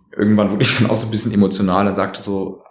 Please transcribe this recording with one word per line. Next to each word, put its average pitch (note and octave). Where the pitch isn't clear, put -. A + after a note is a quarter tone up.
irgendwann G#2
wurde G#2
ich -
dann G#2+
auch A#2+
so A2+
ein A2
bisschen G#2+
emotional G2
und F#2
sagte F#2+
so, F#2+